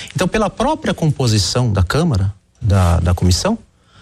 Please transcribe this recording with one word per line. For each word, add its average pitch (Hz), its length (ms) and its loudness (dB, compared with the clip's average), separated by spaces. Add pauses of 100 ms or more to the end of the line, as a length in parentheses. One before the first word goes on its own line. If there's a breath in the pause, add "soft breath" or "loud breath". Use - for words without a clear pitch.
(140 loud breath)
Então, 180 140 0
pela 214 220 0
própria 240 440 -2
composição 123 760 0
da 90 100 0
Câmara, 104 520 0 (280)
da, 92 380 2
da 85 140 0
comissão, 92 440 0 (440 soft breath)